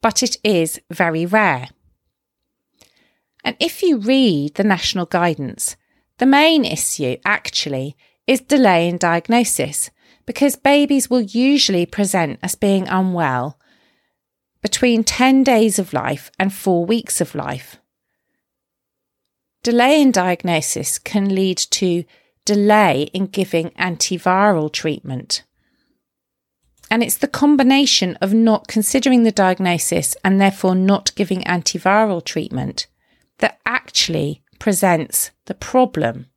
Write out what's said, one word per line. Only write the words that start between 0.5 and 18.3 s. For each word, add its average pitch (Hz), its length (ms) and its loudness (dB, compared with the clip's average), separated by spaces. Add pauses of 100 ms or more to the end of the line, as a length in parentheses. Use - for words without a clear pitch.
very 165 380 -2
rare. 175 400 0 (1800)
And - 160 -6
if - 240 -4
you 330 160 2
read 202 560 0
the - 80 -4
national 185 440 0
guidance, 165 680 -4 (440)
the 247 80 2
main 285 380 4
issue - 600 -4
actually 143 720 -4 (280)
is 254 160 0
delay 190 480 4
in 175 100 -4
diagnosis, 170 920 -2 (340)
because 269 300 0
babies 285 560 2
will 247 120 2
usually 220 640 0
present 190 540 -2
as 180 140 -6
being 196 320 0
unwell 165 720 -2 (1040)
between 226 400 2
ten 262 400 4
days 220 340 4
of 180 160 -4
life 139 460 -6
and 190 160 -2
four 175 320 0
weeks 226 340 -2
of - 140 -4
life. 135 460 -10 (1800)